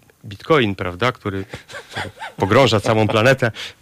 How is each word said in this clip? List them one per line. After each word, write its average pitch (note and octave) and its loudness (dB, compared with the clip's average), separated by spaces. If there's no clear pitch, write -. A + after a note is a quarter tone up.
Bitcoin, G#2+ 0
prawda, F#2+ -4
który G2 -8
pogrąża A2 4
całą A2 2
planetę. A2+ 2